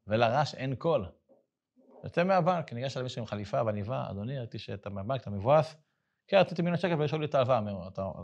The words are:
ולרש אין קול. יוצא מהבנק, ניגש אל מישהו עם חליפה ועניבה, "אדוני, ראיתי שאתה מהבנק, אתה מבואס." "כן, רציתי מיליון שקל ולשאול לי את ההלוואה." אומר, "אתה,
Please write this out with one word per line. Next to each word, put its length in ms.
ולרש 480
אין 200
קול. 300
יוצא 200
מהבנק, 500
ניגש 240
אל 60
מישהו 180
עם 60
חליפה 360
ועניבה, 460
"אדוני, 300
ראיתי 200
שאתה 300
מהבנק, 320
אתה 80
מבואס." 460
"כן, 100
רציתי 240
מיליון 160
שקל 160
ולשאול 280
לי 60
את 80
ההלוואה." 240
אומר, 280
"אתה, 240